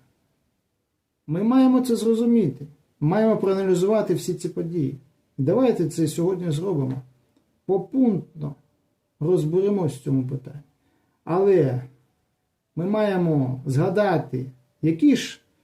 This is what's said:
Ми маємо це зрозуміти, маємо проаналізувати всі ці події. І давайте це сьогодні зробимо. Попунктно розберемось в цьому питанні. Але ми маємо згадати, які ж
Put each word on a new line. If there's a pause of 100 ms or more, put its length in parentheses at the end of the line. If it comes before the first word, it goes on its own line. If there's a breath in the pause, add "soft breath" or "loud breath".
(1300)
Ми
маємо
це
зрозуміти, (320)
маємо
проаналізувати
всі
ці
події. (400)
І
давайте
це
сьогодні
зробимо. (640)
Попунктно (640)
розберемось
в
цьому
питанні. (600)
Але (960)
ми
маємо
згадати, (360)
які
ж (220)